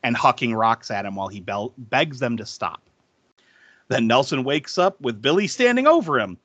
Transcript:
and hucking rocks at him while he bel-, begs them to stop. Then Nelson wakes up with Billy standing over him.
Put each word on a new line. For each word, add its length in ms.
and 140
hucking 420
rocks 320
at 160
him 80
while 140
he 120
bel-, 380
begs 400
them 180
to 80
stop. 380
Then 200
Nelson 360
wakes 340
up 220
with 220
Billy 240
standing 400
over 320
him. 260